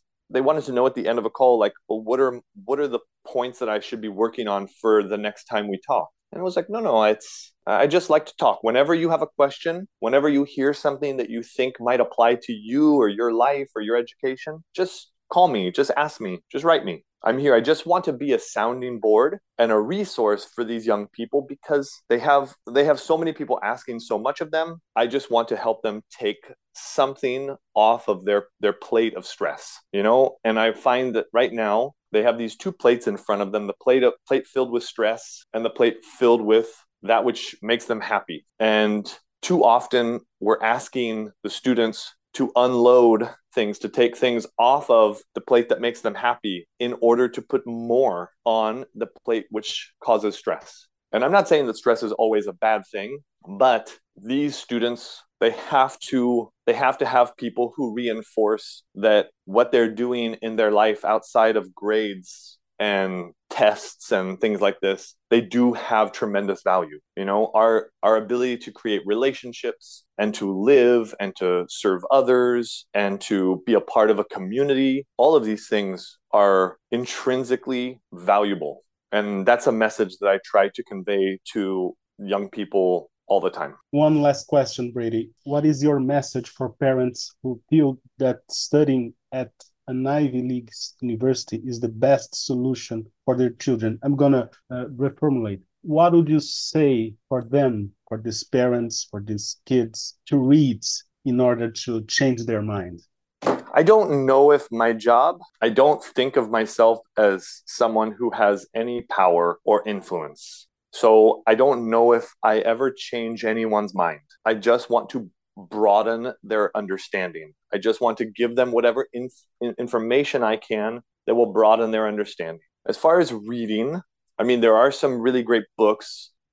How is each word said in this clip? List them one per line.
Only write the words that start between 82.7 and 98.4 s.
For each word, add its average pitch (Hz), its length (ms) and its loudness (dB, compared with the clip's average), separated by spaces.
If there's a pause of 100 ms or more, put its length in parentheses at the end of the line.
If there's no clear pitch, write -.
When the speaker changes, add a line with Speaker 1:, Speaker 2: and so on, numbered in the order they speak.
Speaker 1:
all 98 160 2
the 92 80 0
time. 76 260 -10 (140)
Speaker 2:
One 151 320 2
last 143 240 0
question, 131 460 -2
Brady. 113 400 -6 (140)
What 143 200 -2
is 147 160 2
your 147 180 2
message 135 500 -2
for 127 240 -6
parents 127 680 -2
who 127 180 -6 (120)
feel 143 260 4 (220)
that 131 220 0 (100)
studying 135 640 0 (160)
at 127 180 -6 (400)
an 131 160 -4
Ivy 135 360 0
League 123 280 -6
s-, - 300 -16
university 123 640 -2
is 120 140 -8
the 120 80 -2
best 131 580 0
solution 123 600 -4 (180)
for 127 140 0
their 127 140 2
children? 113 520 -2
I'm 143 140 0
gonna, 135 320 2 (200)
uh, 123 160 -8 (100)
reformulate. 127 640 -2 (200)
What 165 300 2
would 170 160 6
you 151 140 2
say 131 720 0 (160)
for 123 140 -4
them, 117 480 -2 (180)
for 113 80 -8
these 110 260 -8